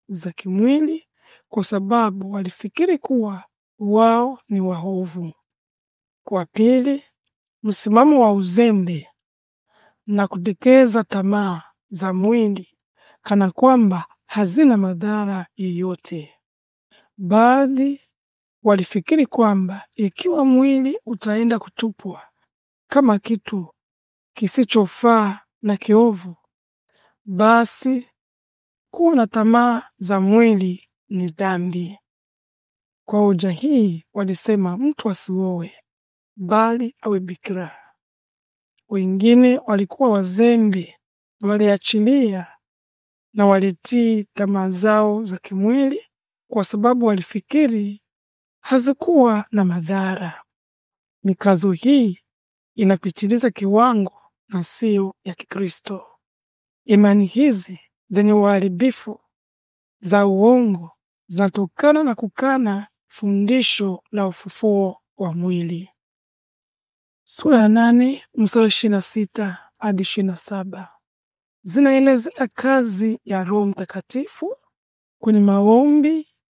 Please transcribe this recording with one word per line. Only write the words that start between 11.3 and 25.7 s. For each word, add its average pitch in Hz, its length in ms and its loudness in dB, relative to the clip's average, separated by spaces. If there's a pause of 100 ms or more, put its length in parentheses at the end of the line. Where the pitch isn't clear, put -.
za 190 240 -8
mwili 202 640 -2 (440)
kana 196 300 0
kwamba 226 540 2 (200)
hazina 214 520 2
madhara 196 800 -4
yoyote. 180 800 -8 (840)
Baadhi 262 840 2 (640)
walifikiri 208 600 0
kwamba 196 720 -2
ikiwa 285 500 -2
mwili 269 600 2
utaenda 226 540 -2
kutupwa - 640 -10 (680)
kama 233 300 2
kitu 202 480 -6 (640)
kisichofaa 214 1080 0 (220)
na 202 160 -2